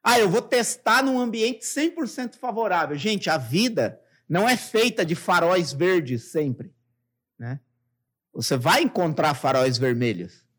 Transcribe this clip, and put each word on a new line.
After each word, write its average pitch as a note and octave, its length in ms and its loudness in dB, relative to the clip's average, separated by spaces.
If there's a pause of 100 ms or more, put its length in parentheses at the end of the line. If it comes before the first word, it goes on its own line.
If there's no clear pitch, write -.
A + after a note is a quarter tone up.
"Ah, A#3+ 180 4
eu G#3 100 4
vou A3 120 2
testar A#3+ 600 0
num C4 160 0
ambiente A#3 460 -2
cem D#4+ 260 -2
por C#4+ 160 -6
cento - 320 -10
favorável." F#3 580 -2
Gente, F#3+ 320 -2
a D#3 80 2
vida C#3+ 640 -2 (260)
não G3 220 2
é B3 80 4
feita A3 480 0
de D#3+ 100 -2
faróis F3 560 2
verdes C#3+ 600 -2
sempre, C3+ 420 -4 (640)
né? B2 220 -10 (720)
Você C3+ 240 -2
vai E3+ 240 2
encontrar D#3 540 0
faróis C3 420 0
vermelhos. A#2+ 680 -2 (140)